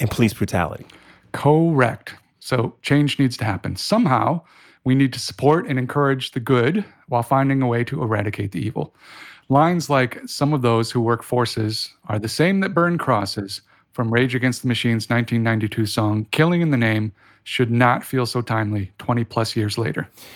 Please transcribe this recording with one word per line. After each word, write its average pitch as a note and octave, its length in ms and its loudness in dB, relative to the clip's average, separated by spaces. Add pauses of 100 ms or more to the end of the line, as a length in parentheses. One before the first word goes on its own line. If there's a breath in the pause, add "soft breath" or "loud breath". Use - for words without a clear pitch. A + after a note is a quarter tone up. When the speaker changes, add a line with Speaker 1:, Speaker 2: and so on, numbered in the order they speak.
Speaker 1:
and A2 100 0
police A2+ 220 2
brutality. F2+ 520 -4 (460 loud breath)
Speaker 2:
Correct. D3+ 840 2 (240)
So - 420 -2
change C#3+ 380 2
needs C3 180 0
to - 80 -4
happen. F#2 320 -4
Somehow, E3 640 0 (420 soft breath)
we C3 120 2
need C3+ 180 2
to - 60 -10
support D3 480 0
and C3+ 100 -2
encourage C3 540 -2
the - 80 -6
good C3+ 440 2 (240 loud breath)
while A#2+ 140 0
finding C3+ 400 2
a C3 60 2
way A#2+ 160 0
to C#3+ 180 -6
eradicate G#2 500 -2
the - 140 -4
evil. - 300 -6 (520 loud breath)
Lines D#3 440 2
like, C3 340 0
"Some D3 280 -2
of C3 100 0
those A2+ 260 2
who B2 120 -2
work A2+ 200 0
forces A2+ 720 -4 (140)
are G#2+ 100 -4
the G#2+ 100 -4
same F#3+ 340 0
that - 120 -4
burn E3+ 240 2
crosses," G2+ 640 -2 (300 soft breath)
from A#2 200 -4
"Rage B2 220 2
Against B2+ 300 0
the C3 40 -2
Machine's A2+ 400 0
nineteen A#2 360 0
ninety-two A2 420 0
song, G#2+ 460 0
Killing E3+ 300 2
in D#3+ 100 2
the C3+ 60 2
Name," A2 340 0 (320 soft breath)
should A#2+ 260 -2
not A#2+ 340 4
feel B2+ 220 -2
so B2 160 -4
timely G#2+ 560 -2
twenty A#2+ 260 -2
plus A2+ 320 -4
years G#2+ 220 -2
later. - 320 -4 (260 loud breath)